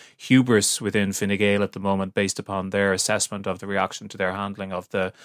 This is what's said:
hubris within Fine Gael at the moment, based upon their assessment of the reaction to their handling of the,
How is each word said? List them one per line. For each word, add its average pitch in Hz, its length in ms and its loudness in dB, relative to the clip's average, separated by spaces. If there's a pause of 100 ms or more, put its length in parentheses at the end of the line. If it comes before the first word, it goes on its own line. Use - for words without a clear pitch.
(160)
hubris 127 640 4
within 101 320 0
Fine 101 260 0
Gael 101 260 4
at 98 80 -4
the 101 80 -10
moment, 98 340 -2
based 101 240 0
upon 95 320 -6
their 101 220 2
assessment 101 560 -2
of 92 100 -4
the 95 80 -12
reaction 98 440 -2
to - 60 -14
their 92 140 0
handling 98 420 -6
of 90 180 -6
the, 95 220 -2 (120)